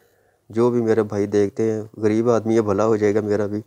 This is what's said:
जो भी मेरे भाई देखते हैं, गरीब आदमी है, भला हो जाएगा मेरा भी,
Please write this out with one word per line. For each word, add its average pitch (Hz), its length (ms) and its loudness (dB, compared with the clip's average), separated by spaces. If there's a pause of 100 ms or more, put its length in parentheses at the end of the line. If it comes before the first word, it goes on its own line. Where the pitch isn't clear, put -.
(500)
जो 117 200 2
भी 120 120 0
मेरे 110 200 2
भाई 104 240 -2
देखते 104 460 0
हैं, 107 260 -8
गरीब 110 320 0
आदमी 113 240 0
है, 113 60 4
भला 104 240 0
हो 110 120 2
जाएगा 104 260 0
मेरा 104 240 -2
भी, 104 200 -6